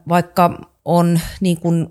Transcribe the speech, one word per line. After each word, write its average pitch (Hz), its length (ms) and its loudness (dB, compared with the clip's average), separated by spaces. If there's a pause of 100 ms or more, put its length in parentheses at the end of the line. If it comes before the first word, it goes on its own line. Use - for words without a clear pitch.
vaikka 175 600 0 (160)
on 170 360 2 (200)
niin 175 200 0
kuin 170 300 0